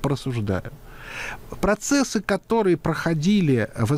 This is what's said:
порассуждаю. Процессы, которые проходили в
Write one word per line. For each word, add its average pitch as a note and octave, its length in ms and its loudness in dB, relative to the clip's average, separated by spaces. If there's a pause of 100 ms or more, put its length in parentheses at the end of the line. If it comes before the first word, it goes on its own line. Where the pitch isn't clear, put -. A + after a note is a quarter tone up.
порассуждаю. A#2+ 720 -2 (880)
Процессы, A3+ 600 0
которые G3 560 2
проходили D#3+ 1000 2
в A#2 220 2